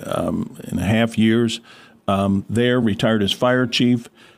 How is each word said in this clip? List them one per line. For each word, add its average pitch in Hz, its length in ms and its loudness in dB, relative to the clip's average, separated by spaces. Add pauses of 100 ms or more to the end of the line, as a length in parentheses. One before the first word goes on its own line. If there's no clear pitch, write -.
um, 87 600 -4
and - 160 -6
a 87 40 -2
half 110 340 0
years, 110 420 2 (480)
um, 98 420 0
there, 123 300 2
retired 110 420 0
as 95 100 0
fire 127 360 0
chief. 123 400 0 (300)